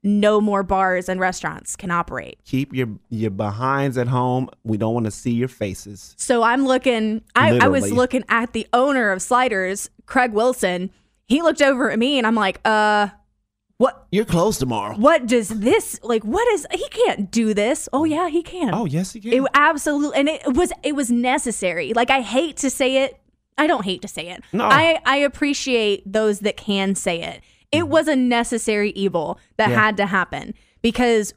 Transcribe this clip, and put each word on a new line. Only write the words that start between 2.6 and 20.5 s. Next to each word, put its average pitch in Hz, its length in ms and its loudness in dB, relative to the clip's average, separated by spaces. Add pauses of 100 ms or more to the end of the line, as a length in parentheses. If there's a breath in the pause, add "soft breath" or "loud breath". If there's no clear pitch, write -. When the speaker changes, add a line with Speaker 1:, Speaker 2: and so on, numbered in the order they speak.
Speaker 2:
your, 127 140 -2 (240)
your 110 180 -2
behinds 123 720 -2
at 120 80 0
home. 127 420 0 (140)
We 107 140 -2
don't 113 180 0
wanna 110 160 -2
see - 200 -6
your 117 160 0
faces. 101 680 -10
Speaker 1:
So 240 240 0
I'm 247 240 2
looking, 226 560 0 (140)
I, 254 240 4
I 247 80 6
was 277 160 2
Speaker 2:
Literally. 196 80 -2
Speaker 1:
looking 254 380 0
at 233 240 0
the 220 200 -4
owner 254 380 2
of 185 100 -4
Sliders, 202 720 -2 (160)
Craig 254 260 2
Wilson. 202 560 0 (380)
He 294 160 2
looked 311 180 2
over 269 300 4
at 214 80 -2
me 269 180 2
and 233 80 0
I'm 226 80 2
like, 202 320 0
"Uh, 214 440 2 (680)
what?" - 340 0
Speaker 2:
You're 202 140 2
closed 175 340 0
tomorrow. 110 380 -4
Speaker 1:
What 262 300 2
does 226 220 0
this, 226 520 -2
like, 226 240 -2
what 392 280 0
is, 330 200 -4
he 359 160 -6
can't 208 400 0
do 220 240 0
this. 220 400 -2
Oh, 285 120 0
yeah, 320 220 0
he 330 140 -2
can. 330 320 -4
Speaker 2:
Oh, 214 120 -2
yes, 165 280 -4
he 226 60 -16
can. 220 140 -2
Speaker 1:
It 262 100 2 (100)
absolutely, 294 680 2
and 277 100 2
it 294 260 -4